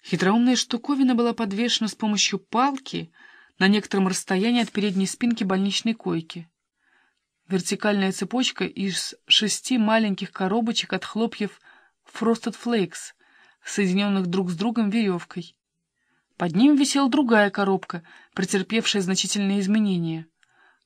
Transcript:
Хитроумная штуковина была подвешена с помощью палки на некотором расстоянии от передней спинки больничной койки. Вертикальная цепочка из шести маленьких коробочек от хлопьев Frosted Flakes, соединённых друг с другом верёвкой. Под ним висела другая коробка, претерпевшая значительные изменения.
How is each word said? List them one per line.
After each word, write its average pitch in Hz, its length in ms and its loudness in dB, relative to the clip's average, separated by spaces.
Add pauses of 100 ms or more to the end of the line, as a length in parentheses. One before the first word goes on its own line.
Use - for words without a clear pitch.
Хитроумная 226 520 2
штуковина 254 600 0
была 233 180 0
подвешена 226 540 -2
с - 80 -8
помощью 208 440 0
палки 233 720 -4 (480)
на 185 80 6
некотором 202 400 2
расстоянии 196 540 0
от - 100 -4
передней 190 340 0
спинки 233 400 -2
больничной 196 480 0
койки. 170 560 -6 (960)
Вертикальная 196 640 0
цепочка - 540 -4
из - 500 -6 (120)
шести - 500 0
маленьких 214 540 0
коробочек 220 600 -2
от 190 140 -6
хлопьев 214 560 -6 (500)
Frosted 226 500 -2
Flakes, 220 520 -2 (500)
соединённых 196 640 0
друг 180 220 -2
с 175 60 -6
другом 220 340 0
верёвкой. 190 680 -2 (800)
Под 165 200 -2
ним 277 200 8
висела 277 340 2
другая 226 400 4
коробка, 190 540 -2 (300)
претерпевшая 202 680 0
значительные 196 600 0
изменения. 185 680 0 (580)